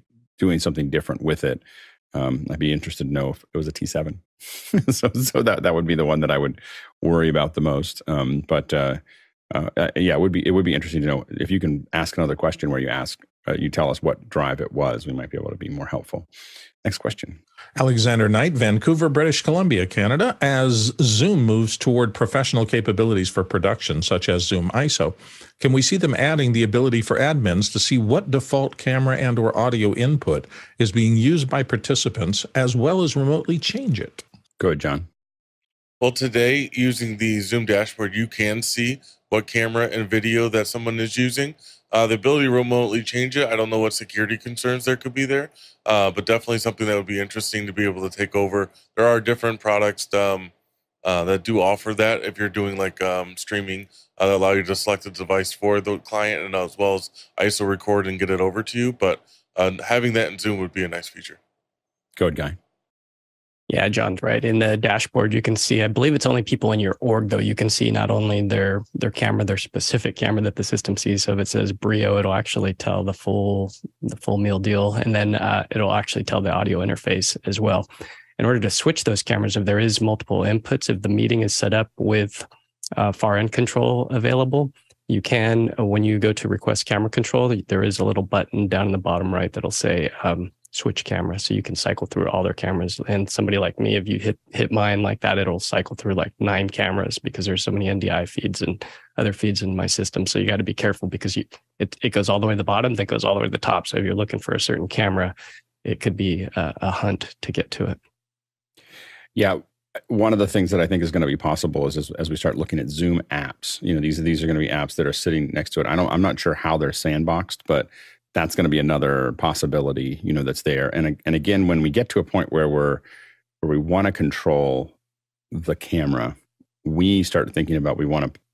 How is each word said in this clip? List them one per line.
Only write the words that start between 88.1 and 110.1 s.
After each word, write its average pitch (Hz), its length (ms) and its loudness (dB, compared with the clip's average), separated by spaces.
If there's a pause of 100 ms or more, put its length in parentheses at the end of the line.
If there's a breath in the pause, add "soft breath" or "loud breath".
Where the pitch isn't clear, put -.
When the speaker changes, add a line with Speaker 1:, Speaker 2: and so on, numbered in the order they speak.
Speaker 4:
button 101 460 0
down 95 180 0
in 98 60 0
the 92 80 -2
bottom 90 340 -2
right 90 200 -2
that'll - 180 -6
say, 87 400 -2 (100)
um, 87 300 -2 (200)
"Switch - 340 -4
camera," 90 340 -4
so - 140 -4
you 101 80 0
can - 120 -8
cycle 98 320 -2
through 95 220 -2
all 98 160 0
their 95 100 0
cameras. 90 540 -4
And 98 220 -2
somebody 101 280 0
like 90 220 -2
me, 107 160 0
if 101 140 -2
you 101 100 0
hit, 104 180 -2 (140)
hit - 220 -2
mine 104 300 2
like 101 180 -2
that, 101 160 2
it'll 92 240 -2
cycle - 340 -4
through, 98 200 -2
like, 92 220 -2
nine 101 320 0
cameras 98 480 -2
because - 280 -6
there's 92 180 -2
so - 80 -2
many 98 160 0
N 98 120 0
D 95 120 0
I 87 140 0
feeds - 360 -6
and 87 220 -4 (320 loud breath)
other 110 160 0
feeds 98 300 -2
in 95 160 -2
my 92 80 -2
system. 95 400 -2
So - 120 -2
you 101 100 2
gotta 104 160 0
be 98 100 -4
careful 98 340 -2
because 98 300 -6
you, - 80 -4 (340)
it, - 220 -4
it 123 80 0
goes 101 180 0
all 101 140 2
the 107 60 0
way 107 60 2
to 101 40 0
the 101 80 -4
bottom, 113 300 0
then 101 100 -2
goes 110 180 -2
all 101 120 2
the 101 40 0
way 110 60 0
to - 60 -2
the - 60 -4
top. - 300 0
So - 100 -8
if 104 60 0
you're 92 100 0
looking 101 260 -2
for - 140 -4
a - 60 -2
certain 101 300 -2
camera, 95 440 0 (520 loud breath)
it 110 160 -4
could 104 160 -2
be 95 260 0
a, 82 380 -4
a 95 100 -2
hunt - 500 -4
to - 120 -6
get - 180 -4
to - 140 -4
it. 92 140 -6 (1300 loud breath)
Speaker 1:
Yeah. 95 260 2 (480)
One 110 260 2